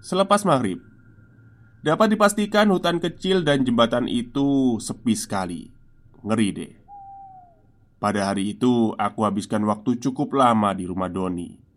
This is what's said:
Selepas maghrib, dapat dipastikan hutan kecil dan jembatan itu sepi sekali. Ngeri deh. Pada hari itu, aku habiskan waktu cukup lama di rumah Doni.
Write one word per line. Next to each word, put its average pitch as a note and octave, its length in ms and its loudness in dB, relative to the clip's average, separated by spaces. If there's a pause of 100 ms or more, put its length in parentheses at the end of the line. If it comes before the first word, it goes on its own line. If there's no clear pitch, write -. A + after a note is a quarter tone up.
Selepas G3 400 0
maghrib, B2 400 0 (960)
dapat G#3 320 2
dipastikan G#3 560 2
hutan F3 320 2
kecil F#3 400 0
dan C#3+ 240 2
jembatan A#2+ 480 2
itu C3 640 0
sepi G#2+ 400 -4
sekali. F2+ 460 -6 (580)
Ngeri G#2+ 320 0
deh. - 200 -10 (1200)
Pada G2+ 320 -2
hari G2 260 -4
itu, A#2 400 2
aku G#2 300 -2
habiskan G#2 400 -2
waktu G#2 340 -2
cukup C3 380 -4
lama A2 400 4
di F#2 80 -6
rumah F2+ 240 -4
Doni. F2+ 480 -6 (200)